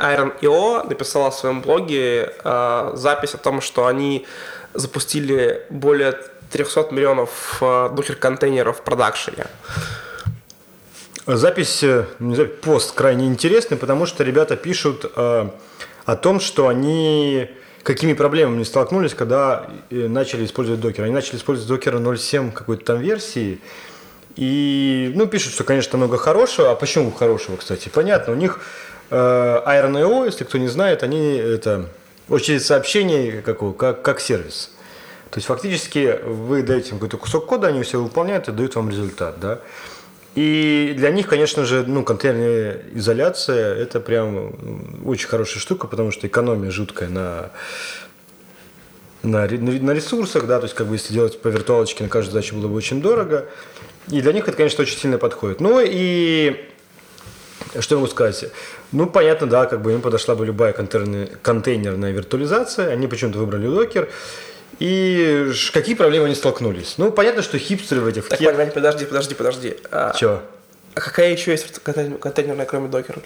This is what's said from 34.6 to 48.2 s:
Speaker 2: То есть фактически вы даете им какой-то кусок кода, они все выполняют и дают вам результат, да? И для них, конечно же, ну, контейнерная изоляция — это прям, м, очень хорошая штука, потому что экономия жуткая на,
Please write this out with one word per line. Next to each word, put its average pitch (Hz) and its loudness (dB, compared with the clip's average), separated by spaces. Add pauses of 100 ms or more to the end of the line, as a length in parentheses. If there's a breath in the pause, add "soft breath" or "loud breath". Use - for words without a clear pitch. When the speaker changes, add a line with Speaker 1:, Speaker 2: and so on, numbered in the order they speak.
Speaker 2:
То - -10
есть - -8
фактически 143 0
вы 117 -2
даете 123 -2
им 107 -8
какой-то 104 -6
кусок - -4
кода, 214 2
они 135 0
все 123 -2
выполняют 170 -2
и 113 -4
дают 123 -2
вам 110 -2
результат, 95 -6
да? 104 -4 (800 loud breath)
И 151 2
для 139 4
них, 190 0
конечно 147 2
же, 127 2
ну, 131 0
контейнерная 117 0 (120)
изоляция — 117 0
это 117 -2
прям, 110 -2
м, - -10
очень - -4
хорошая 110 -2
штука, 151 -4
потому 113 -2
что - -6
экономия 110 0
жуткая 92 -6
на, 90 -6 (1700 loud breath)